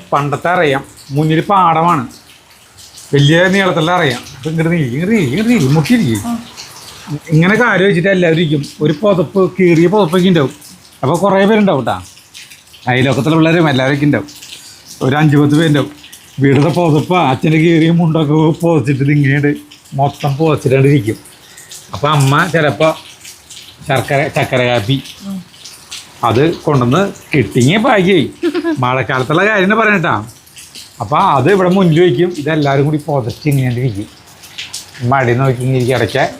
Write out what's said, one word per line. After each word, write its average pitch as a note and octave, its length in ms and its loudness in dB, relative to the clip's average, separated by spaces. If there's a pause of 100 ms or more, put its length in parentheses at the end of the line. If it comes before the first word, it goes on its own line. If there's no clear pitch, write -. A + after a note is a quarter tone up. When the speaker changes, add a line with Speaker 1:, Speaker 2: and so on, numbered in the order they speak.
(140)
Speaker 1:
പണ്ടത്തെ C#3+ 400 -2
അറയാം, C#3+ 300 0 (320)
മുന്നിൽ D#3 240 0 (100)
പാടമാണ്, E3+ 540 2 (1080)
വലിയ C#3+ 240 4 (160)
നീളത്തിലുള്ള F3+ 440 0
അറയാം. C3 240 -2 (140)
അപ്പൊ - 160 -10
ഇങ്ങോട്ട് D#3+ 240 -2
നീ, E3+ 40 -2 (140)
ഇങ്ങോട്ട് F3+ 220 -2
നീ, G#3 140 2
ഇങ്ങോട്ട് G#3+ 220 -2
നീ, A#3+ 60 2 (180)
മുട്ടിയിരിക്കും. D#3 440 0 (1160)
ഇങ്ങനെ F3+ 280 4
കാര്യം G3 240 2
വെച്ചിട്ട് F3 280 0
എല്ലാവരും E3+ 240 2
ഇരിക്കും. D3 240 0 (200)
ഒരു D3+ 180 2
പുതപ്പ്, F#3+ 400 0 (180)
കീറിയ E3+ 340 4
പുതപ്പൊക്കെ F#3 380 2
ഉണ്ടാവും. D3 220 2 (500)
അപ്പൊ D3 200 0
കുറേ G3 280 2
പേരുണ്ടാവും F#3+ 360 2
കേട്ടാ, G2+ 100 -4 (920)
അയൽവക്കത്തുള്ള B2+ 500 0
പിള്ളേരും D#3+ 340 2
എല്ലാവരൊക്കെ C3+ 360 0
ഉണ്ടാവും. B2 180 -2 (800)
ഒരു C3+ 160 0
അഞ്ച് D3 160 4
പത്ത് D3 220 2
പേരുണ്ടാവും. D3 320 0 (520)
വീടത്തെ C#3 340 2
പുതപ്പ് D#3+ 380 0 (140)
അച്ഛൻ്റെ D#3+ 340 0
കീറിയ E3 280 2 (100)
മുണ്ടൊക്കെ D#3 340 0 (260)
പുതച്ചിട്ട് C#3+ 460 0
ഇതിങ്ങനെയുണ്ട് C#3+ 440 2 (480)
മൊത്തം C#3+ 380 -2
പുതച്ചിട്ടാണ്ടിരിക്കും. C3+ 800 2 (760)
അപ്പൊ C#3 220 -4
അമ്മ C#3 180 2 (200)
ചിലപ്പോ D#3 360 0 (1000)
ശർക്കര, C3+ 340 0 (140)
ചക്കര C3 320 -2
കാപ്പി A#2+ 280 0 (320)
Speaker 2:
ഉം. F#3+ 100 -8 (880)
Speaker 1:
അത് A#2 160 2 (220)
കൊണ്ടുവന്ന് C#3+ 360 0 (320)
കിട്ടിങ്ങി C#3 520 2
പാകിയായി. F#3+ 400 2 (580)
മഴക്കാലത്തുള്ള C3 680 -2
കാര്യം G#3 160 0
തന്നെ G#3+ 160 0
പറയണട്ടാ. F3+ 320 0 (880)
അപ്പൊ B2+ 160 -4 (200)
അത് C3 180 2
ഇവിടെ F#3 220 2
മുന്നിൽ E3+ 260 2
വയ്ക്കും, F3+ 260 2 (120)
ഇതെല്ലാവരും C#3+ 440 0
കൂടി D3+ 220 -2
പുതച്ച് C3+ 420 -4
ഇങ്ങനെ B2+ 320 -2
ഇരിക്കും. G#2+ 260 -6 (1040)
മടി B2+ 280 2
നോക്കി C3+ 260 0
ഇങ്ങനെ C3 140 0
ഇരിക്കും, B2 180 0
ഇടയ്ക്ക് D#3 260 0 (160)